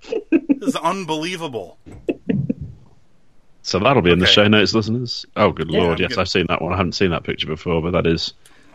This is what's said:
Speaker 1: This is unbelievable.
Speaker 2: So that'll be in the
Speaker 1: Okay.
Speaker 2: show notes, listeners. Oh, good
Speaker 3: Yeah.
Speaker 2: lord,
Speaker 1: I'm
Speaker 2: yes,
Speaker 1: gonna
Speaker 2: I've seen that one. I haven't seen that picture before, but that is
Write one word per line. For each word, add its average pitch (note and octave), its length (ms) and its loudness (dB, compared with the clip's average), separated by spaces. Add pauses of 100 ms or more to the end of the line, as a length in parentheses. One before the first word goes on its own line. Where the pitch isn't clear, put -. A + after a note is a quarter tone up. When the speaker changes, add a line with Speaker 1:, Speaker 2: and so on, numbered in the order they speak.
(320)
Speaker 1:
This - 380 0
is - 80 0
unbelievable. D#3+ 1000 -4 (1800)
Speaker 2:
So - 180 -2
that'll B2 220 4
be F2 100 6
in E2+ 80 4
the F#2 60 4
Speaker 1:
Okay. G#2 80 4
Speaker 2:
show G#2 140 6
notes, G#2+ 260 4
listeners. A2+ 520 -2 (100)
Oh, G2+ 160 4
good D#2 180 -6
Speaker 3:
Yeah. D#2+ 120 0
Speaker 2:
lord, E2 180 2
Speaker 1:
I'm F2+ 40 -2
Speaker 2:
yes, E2 80 -2
Speaker 1:
gonna F#2 100 -2
Speaker 2:
I've F2+ 80 -2
seen F2+ 180 2
that F2 140 -2
one. F2 120 -4
I F2+ 40 -2
haven't F2+ 160 0
seen F#2 180 2
that D2 120 -2
picture - 240 -6
before, D#2+ 340 -2
but E2+ 100 -2
that E2 160 2
is E2 260 -2 (420)